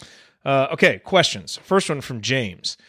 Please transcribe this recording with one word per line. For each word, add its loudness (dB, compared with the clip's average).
Uh, 2
okay, 2
questions. 0
First 0
one -4
from -10
James. -4